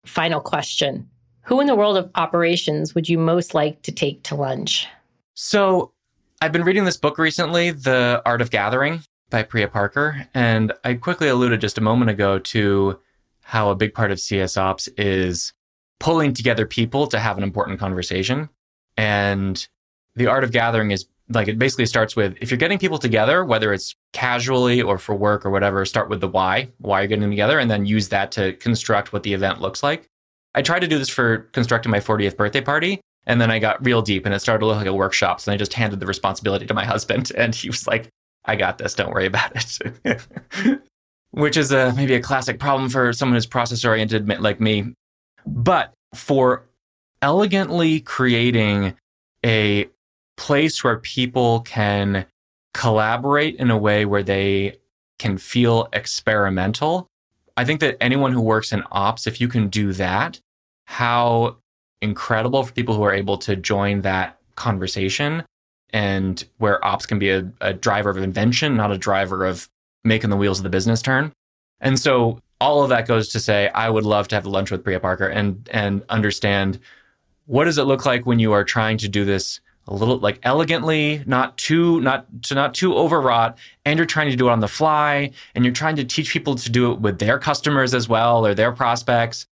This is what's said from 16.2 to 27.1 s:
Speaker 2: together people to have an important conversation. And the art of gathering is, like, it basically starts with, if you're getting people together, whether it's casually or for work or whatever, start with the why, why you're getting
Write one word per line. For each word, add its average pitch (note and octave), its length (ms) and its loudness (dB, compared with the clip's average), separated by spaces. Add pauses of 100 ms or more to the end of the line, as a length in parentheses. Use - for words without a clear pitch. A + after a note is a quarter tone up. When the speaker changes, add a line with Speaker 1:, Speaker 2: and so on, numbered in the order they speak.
Speaker 2:
together A2+ 340 0
people B2 400 0
to A#2 140 -2
have G#2+ 180 -2
an G2+ 60 -2
important G2 340 -4
conversation. F#2+ 680 -4 (480)
And G2+ 680 0 (520)
the A#2+ 100 2
art B2+ 160 2
of B2 80 0
gathering A#2 400 0
is, G2 160 -4 (220)
like, A2+ 180 0
it A2 120 -2
basically B2+ 280 0
starts A2+ 300 0
with, G2+ 240 0
if A#2 100 -8
you're B2+ 80 0
getting E3+ 200 0
people E3 200 -2
together, B2 460 2
whether A2 280 0
it's - 220 -6 (180)
casually B2 680 2
or G2 160 0
for G#2+ 160 -4
work G#2 320 0
or G2 40 -2
whatever, G2 340 0
start G2+ 240 -2
with G2 120 -4
the G2 60 -2
why, F#2+ 520 0
why G2 220 0
you're G2+ 60 0
getting G#2 160 0